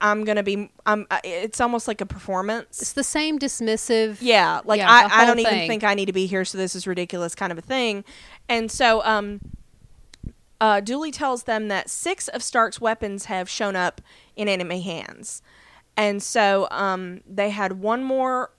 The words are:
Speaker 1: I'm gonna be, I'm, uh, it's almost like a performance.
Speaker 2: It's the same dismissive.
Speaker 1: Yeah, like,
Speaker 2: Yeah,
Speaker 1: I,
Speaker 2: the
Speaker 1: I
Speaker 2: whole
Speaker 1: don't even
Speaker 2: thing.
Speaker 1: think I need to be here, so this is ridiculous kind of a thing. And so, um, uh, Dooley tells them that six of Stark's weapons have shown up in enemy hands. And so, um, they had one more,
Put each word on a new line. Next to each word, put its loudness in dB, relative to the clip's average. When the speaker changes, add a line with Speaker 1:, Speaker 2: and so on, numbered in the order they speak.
Speaker 1:
I'm 2
gonna 2
be, -4
I'm, 0
uh, 0
it's -6
almost 0
like -6
a -4
performance. -6
Speaker 2:
It's -6
the -2
same -2
dismissive. -2
Speaker 1:
Yeah, 4
like, 2
Speaker 2:
Yeah, 6
Speaker 1:
I, 10
Speaker 2:
the 2
Speaker 1:
I 8
Speaker 2:
whole 10
Speaker 1:
don't 6
even 2
Speaker 2:
thing. 0
Speaker 1:
think -2
I 4
need 0
to -2
be 2
here, 0
so -8
this -4
is -8
ridiculous -4
kind -4
of -8
a -10
thing. -2
And 0
so, 4
um, 0
uh, 4
Dooley -4
tells -4
them -4
that -4
six -6
of -8
Stark's 0
weapons -4
have -6
shown -4
up -2
in -4
enemy -2
hands. -12
And 0
so, 2
um, -4
they -2
had -2
one -2
more, -2